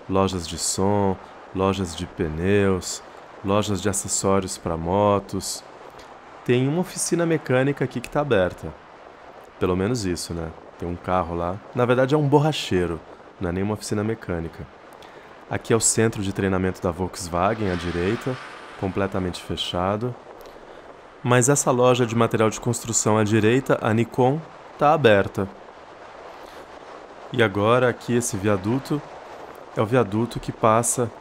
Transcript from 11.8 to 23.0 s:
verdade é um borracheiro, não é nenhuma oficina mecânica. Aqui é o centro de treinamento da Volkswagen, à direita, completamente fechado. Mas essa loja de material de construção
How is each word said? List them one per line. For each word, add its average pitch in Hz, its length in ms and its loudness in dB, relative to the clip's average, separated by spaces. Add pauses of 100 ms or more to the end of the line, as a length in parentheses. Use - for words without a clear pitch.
verdade 127 320 2
é - 20 2
um 151 80 2
borracheiro, 131 760 2 (400)
não 90 80 -2
é - 20 -2
nenhuma 98 220 -2
oficina 104 280 -4
mecânica. 85 640 -6 (840)
Aqui 101 220 -2
é - 20 6
o 110 60 2
centro 113 420 2
de 98 80 -2
treinamento 95 500 0
da 92 80 0
Volkswagen, 90 800 -2
à 90 60 0
direita, 87 580 -2 (460)
completamente 95 640 -2
fechado. 98 720 -2 (1040)
Mas 123 280 4
essa 143 200 4
loja 123 360 6
de 113 100 -4
material 113 340 4
de - 120 -4
construção 113 560 0